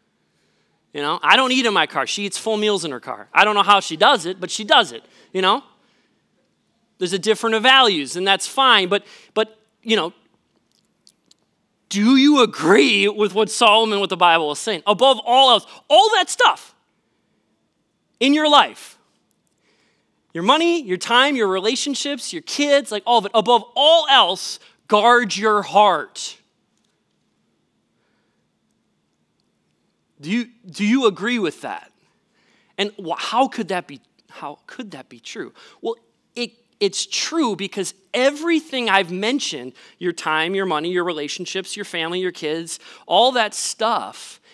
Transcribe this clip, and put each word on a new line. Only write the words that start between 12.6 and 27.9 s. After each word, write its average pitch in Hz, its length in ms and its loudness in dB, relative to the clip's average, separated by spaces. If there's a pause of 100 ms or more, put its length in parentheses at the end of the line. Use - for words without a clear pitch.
with 208 280 -2
what 214 140 0
Solomon, 220 520 2
what 190 100 -4
the 185 60 -4
Bible 165 340 4
is 147 80 -8
saying? 196 300 -6
Above 220 360 4
all 254 260 4
else, 220 160 2 (220)
all 381 260 6
that 370 140 0
stuff - 460 -2 (1400)
in 269 160 0
your 302 160 0
life, 196 480 2 (1400)
your 165 80 -8
money, 320 380 2
your 190 160 -6
time, 254 400 2
your 220 120 0
relationships, 247 840 -4
your 180 80 -12
kids, 285 500 0
like, 208 140 -8
all 240 140 2
of 196 80 0
it, 196 80 -8
above 226 300 2 (120)
all 311 320 4
else, 196 500 2 (300)
guard 226 480 2
your 208 240 0
heart. 185 800 0 (3750)